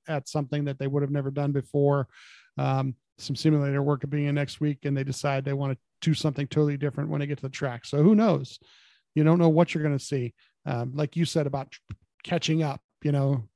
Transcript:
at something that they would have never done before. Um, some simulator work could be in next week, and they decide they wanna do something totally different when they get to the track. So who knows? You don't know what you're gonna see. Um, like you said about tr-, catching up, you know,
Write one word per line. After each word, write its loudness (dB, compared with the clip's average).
at -6
something -4
that -6
they -2
would 0
have -2
never -2
done -2
before. 2
Um, 0
some -6
simulator 2
work 0
could -8
be -2
in 0
next -4
week, -2
and -2
they -2
decide -2
they -4
wanna -4
do 2
something -2
totally 2
different -4
when -2
they -4
get -6
to -20
the -6
track. -8
So 2
who 8
knows? 2
You 4
don't 6
know 6
what 4
you're -2
gonna 0
see. -6
Um, -4
like -4
you 0
said 0
about -6
tr-, -20
catching 0
up, -6
you 0
know, 0